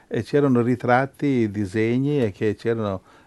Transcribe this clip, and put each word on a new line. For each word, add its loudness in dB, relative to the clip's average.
E -2
c'erano 2
ritratti, 0
disegni, -2
e 0
che -2
c'erano, -4